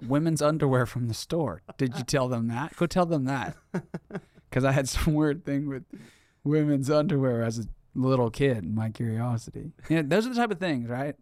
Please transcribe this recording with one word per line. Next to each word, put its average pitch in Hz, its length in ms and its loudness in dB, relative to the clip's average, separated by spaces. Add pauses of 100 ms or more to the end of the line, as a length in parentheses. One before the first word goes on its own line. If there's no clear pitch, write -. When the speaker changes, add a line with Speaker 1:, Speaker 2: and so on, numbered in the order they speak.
Speaker 1:
women's 151 340 2
underwear 147 460 4
from 120 220 -4
the 110 60 -4
store. 143 480 -4 (160)
Did 131 200 -2
you 127 60 -4
tell 131 240 0
them 117 180 -2
that? 123 300 -6
Go 175 100 0
tell 180 200 2
them 156 180 0
that." 131 320 -4 (160)
Speaker 2:
<laughs> 185 100 -4 (680)
Speaker 1:
'Cause 127 120 2
I 135 60 4
had 135 180 2
some - 260 0
weird 151 300 0
thing 143 240 -2
with 135 140 -8 (600)
women's 147 440 2
underwear 139 540 2
as 113 160 -2
a 110 60 -4 (320)
little 127 340 2
kid, 123 340 0
my 110 260 -2
curiosity. 117 840 -4 (160)
You 156 80 4
know, 165 60 2
those 180 240 2
are - 20 -6
the 247 80 -4
type 233 160 2
of 170 80 -6
things, 135 280 -2
right? 131 340 -4